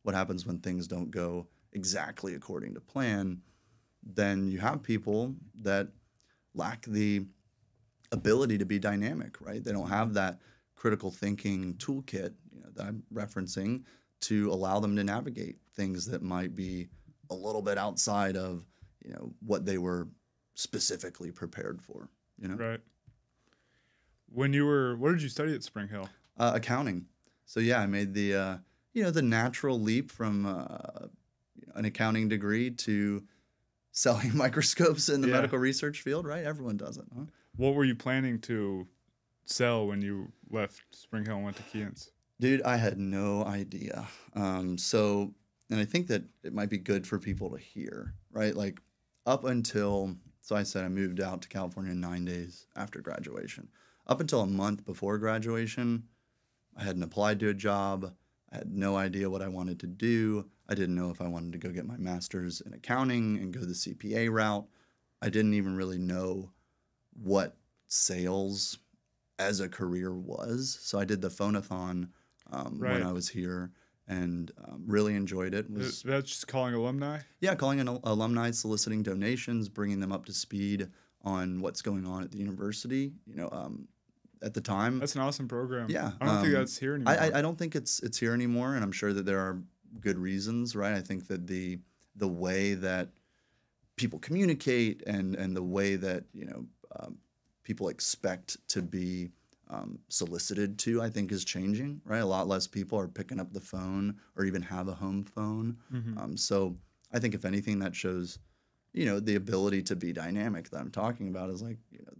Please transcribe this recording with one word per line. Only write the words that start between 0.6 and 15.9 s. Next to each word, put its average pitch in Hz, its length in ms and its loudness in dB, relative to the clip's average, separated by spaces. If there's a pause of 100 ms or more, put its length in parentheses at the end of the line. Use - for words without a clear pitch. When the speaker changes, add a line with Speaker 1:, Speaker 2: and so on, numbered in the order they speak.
Speaker 1:
things 90 260 -2
don't 87 240 -4
go 87 380 -4 (240)
exactly 92 640 -4
according 69 400 -8
to - 60 -12
plan? 101 640 0 (640)
Then 98 420 2
you 95 140 0
have 127 240 0
people 110 500 0 (280)
that 98 260 2 (680)
lack 113 300 -4
the 104 420 2 (840)
ability 110 460 4
to 98 60 2
be 101 140 2
dynamic, 104 640 -2
right? 104 240 -8
They 104 80 -2
don't 90 160 -2
have 107 260 2
that 95 240 2 (380)
critical 104 340 2
thinking 98 680 -2
toolkit, 135 560 -4 (180)
you - 80 -20
know, - 160 -20
that 98 100 -6
I'm 110 160 -6 (100)
referencing 101 720 -2 (380)
to 104 320 2
allow 95 260 2
them 104 160 2
to 104 80 4
navigate 107 540 -2 (180)
things 95 320 -2